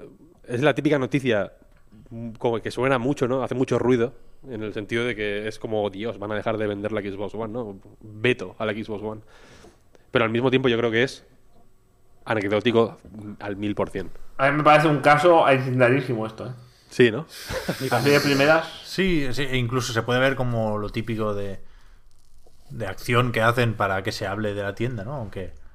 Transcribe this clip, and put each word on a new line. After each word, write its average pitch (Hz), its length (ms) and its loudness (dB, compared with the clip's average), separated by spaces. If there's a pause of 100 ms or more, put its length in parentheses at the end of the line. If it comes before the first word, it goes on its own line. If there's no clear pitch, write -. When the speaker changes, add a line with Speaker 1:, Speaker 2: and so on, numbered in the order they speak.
(480)
Speaker 1:
es 123 140 -4
la 147 120 4
típica 147 240 2
noticia, 123 560 0 (560)
mm, 117 240 -12
como 117 280 -2
que 104 100 -6
suena 131 260 2
mucho, 131 300 0
¿no? 127 160 0
Hace 120 120 -4
mucho 127 240 0
ruido, 117 340 2 (340)
en 110 160 -10
el 104 100 -8
sentido 113 300 -4
de 120 120 -4
que 104 320 -4
es 104 120 -10
como, 107 300 -2
"Dios, 101 300 -8
van 101 120 -6
a 107 40 -4
dejar 110 220 -2
de 107 100 -2
vender 104 260 -4
la 107 80 -2
Xbox 98 340 -8
One", 110 160 -8
¿no? 107 280 -10 (200)
Veto 107 600 -4
a 110 60 -4
la 107 80 -2
Xbox 104 300 -8
One. 107 180 -8 (920)
Pero 117 140 4
al 110 60 0
mismo 120 180 2
tiempo 131 200 4
yo 113 80 2
creo 117 140 2
que 117 120 4
es - 220 -6 (1000)
anecdótico 107 720 2 (420)
al 104 180 -8
mil 104 180 -4
por 98 140 -2
cien. 95 220 -8 (260)
Speaker 2:
A 135 120 4
mí 143 80 0
me 151 60 0
parece 151 240 8
un 147 120 4
caso 147 460 6
aisladarísimo 127 800 2
esto, 107 220 -10
¿eh? 123 40 -10 (380)
Speaker 1:
Sí, 120 220 6
¿no? 131 160 -6 (260)
Speaker 2:
<laughs> 135 380 -4
Así 123 180 2
de 143 100 6
primeras. 143 480 4 (180)
Speaker 3:
Sí, 175 480 0
sí, 135 100 -2
e 131 140 -2
incluso 123 360 -2
se 113 100 0
puede 123 160 2
ver 135 160 2
como 113 440 0
lo 104 100 -4
típico 110 460 -2
de, 101 240 -6 (1120)
de 117 160 -8
acción 120 440 0
que 113 100 2
hacen 117 340 4
para 95 260 0
que 107 100 -4
se - 140 -6
hable 101 300 -4
de 101 80 -4
la 98 100 -4
tienda, 113 300 -4
¿no? 120 120 -10
Aunque 98 380 -10 (220)